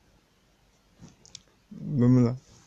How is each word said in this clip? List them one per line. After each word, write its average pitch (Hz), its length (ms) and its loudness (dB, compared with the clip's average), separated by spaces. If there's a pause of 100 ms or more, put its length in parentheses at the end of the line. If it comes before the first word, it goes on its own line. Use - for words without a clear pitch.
(1700)
Vamos 127 500 0
lá. 120 140 -2 (300)